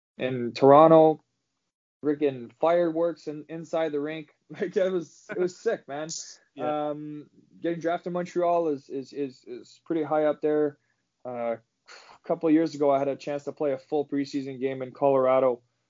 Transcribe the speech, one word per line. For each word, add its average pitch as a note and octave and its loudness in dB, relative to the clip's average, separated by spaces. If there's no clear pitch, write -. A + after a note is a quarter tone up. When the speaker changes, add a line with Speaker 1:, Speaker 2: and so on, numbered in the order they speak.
Speaker 1:
in B2+ -6
Toronto. D#3 8
Freaking C#3 -4
fireworks E3+ -2
in, D3+ -12
inside D#3+ -6
the D3 -4
rink. D#3 -8
<laughs> - -20
Like, F#3 -6
it F#3 0
was, F3 -8
it G3+ -8
was F3+ -2
sick, - -4
man. D3+ -10
Speaker 2:
<laughs> - -12
Yeah. D3+ -4
Speaker 1:
Um, D3+ -12
getting E3+ -4
drafted E3 -4
in - -8
Montreal F3 0
is, C#3 -6
is, C3 -10
is, C3+ -10
is A#2 -18
pretty E3 -2
high D#3 0
up D3 0
there. D3+ 0
Uh, A#2+ -6
a - -16
couple E3+ -4
of D#3 4
years D#3 2
ago, C#3+ 2
I C3+ 2
had C#3 0
a C3 -6
chance C#3+ -8
to C#3+ -10
play C#3+ -4
a C3 -6
full C#3+ -4
preseason C#3 -6
game C3 -4
in B2+ -10
Colorado, C3 2